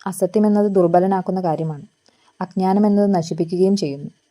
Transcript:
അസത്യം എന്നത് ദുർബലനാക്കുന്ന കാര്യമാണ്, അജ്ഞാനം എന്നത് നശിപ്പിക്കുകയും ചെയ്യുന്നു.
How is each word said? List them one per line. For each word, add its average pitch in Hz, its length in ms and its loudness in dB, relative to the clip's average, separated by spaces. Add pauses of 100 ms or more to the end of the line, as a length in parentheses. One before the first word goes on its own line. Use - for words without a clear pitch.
അസത്യം 196 400 0
എന്നത് 208 240 2
ദുർബലനാക്കുന്ന 185 680 2
കാര്യമാണ്, 160 420 -4 (580)
അജ്ഞാനം 190 460 0
എന്നത് 202 280 2
നശിപ്പിക്കുകയും 175 600 0
ചെയ്യുന്നു. 143 340 -8 (200)